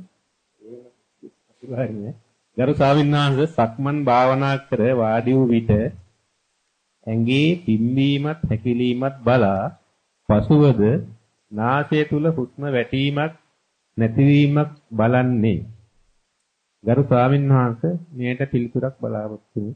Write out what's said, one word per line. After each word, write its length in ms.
අනිවාර්යයෙන්ම. 520
ගරු 160
ස්වාමීන් 380
වහන්සේ 400
සක්මන් 500
භාවනා 580
කර 220
වාඩි 400
වූ 140
විට 240
ඇඟේ 400
පිම්බීමත් 880
හැකිලීමත් 760
බලා 440
පසුවද 520
නාසය 520
තුල 240
හුස්ම 380
වැටීමක් 680
නැතිවීමක් 760
බලන්නේ. 720
ගරු 200
ස්වාමීන් 440
වහන්සේ 520
මෙයට 360
පිළිතුරක් 500
බලාපොරොත්තු 560
වෙමි. 220